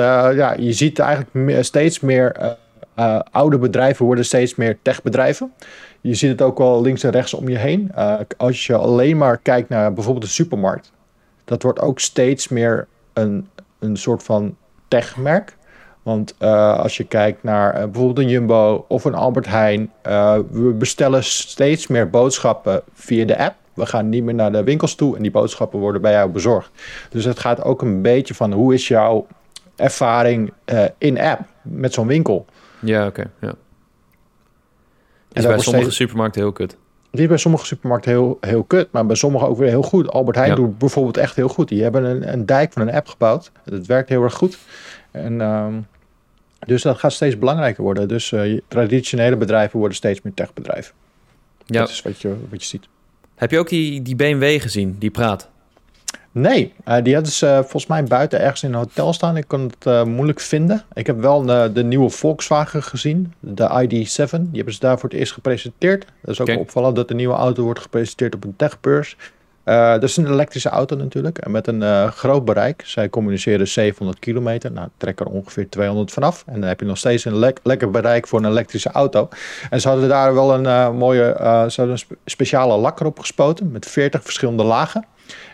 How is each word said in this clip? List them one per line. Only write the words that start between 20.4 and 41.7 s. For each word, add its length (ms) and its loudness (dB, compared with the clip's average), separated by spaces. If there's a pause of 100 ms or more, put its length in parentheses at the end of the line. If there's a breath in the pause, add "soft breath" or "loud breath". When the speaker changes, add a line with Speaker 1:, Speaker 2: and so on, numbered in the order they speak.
Speaker 1:
we 220 0
bestellen 520 0
steeds 640 -2
meer 220 0
boodschappen 720 0 (120)
via 320 -2
de 120 2
app. 180 -2 (180)
We 120 -6
gaan 240 -2
niet 140 0
meer 100 -4
naar 180 0
de 120 0
winkels 320 0
toe 200 0
en 60 -6
die 100 -2
boodschappen 480 -2
worden 220 -2
bij 100 4
jou 180 4
bezorgd. 420 0 (380 loud breath)
Dus 160 -4
het 140 -2
gaat 240 -2
ook 180 0
een 200 -2
beetje 320 2
van, 180 -2
hoe 220 4
is 140 0
jouw 400 2 (480)
ervaring, 800 0 (120)
eh, 200 2 (120)
in-app 440 0 (200)
met 320 -6
zo'n 140 -2
winkel? 380 0 (340 soft breath)
Speaker 2:
Ja, 280 0
oké, 140 -8
ja. 260 -12
Speaker 1:
En 0 -
Speaker 2:
Is 80 -10 (1800)
Speaker 1:
dat 100 0
Speaker 2:
bij 0 -
Speaker 1:
wordt 200 4
Speaker 2:
sommige 200 2
Speaker 1:
steeds 120 -2
Speaker 2:
supermarkten 460 -2
heel 100 0
kut. 260 -8 (340)
Speaker 1:
Die 100 0
is 60 4
bij 100 4
sommige 280 2
supermarkten 460 -2
heel, 300 2
heel 220 0
kut, 280 0
maar 140 0
bij 100 2
sommige 300 0
ook 120 0
weer 120 2
heel 140 2
goed. 260 2
Albert 280 0
Heijn 120 4
Speaker 2:
Ja. 60 4
Speaker 1:
doet 220 0
bijvoorbeeld 400 0
echt 180 0
heel 140 2
goed. 180 -2
Die 160 -2